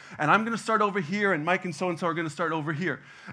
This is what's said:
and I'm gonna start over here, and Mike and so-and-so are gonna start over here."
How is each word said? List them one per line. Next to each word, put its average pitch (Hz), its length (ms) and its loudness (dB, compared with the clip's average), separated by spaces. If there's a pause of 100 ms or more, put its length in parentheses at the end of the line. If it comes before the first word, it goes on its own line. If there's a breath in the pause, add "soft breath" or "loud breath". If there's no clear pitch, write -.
(180 loud breath)
and 151 120 4
I'm 202 140 6
gonna 226 140 -2
start 220 240 2
over 202 180 2
here, 196 320 2
and 151 140 0
Mike 185 180 0
and 175 100 -6
so-and-so 180 320 -2
are 165 80 0
gonna 165 140 -4
start 160 240 -4
over 160 220 -2
here." 147 260 -4 (320 loud breath)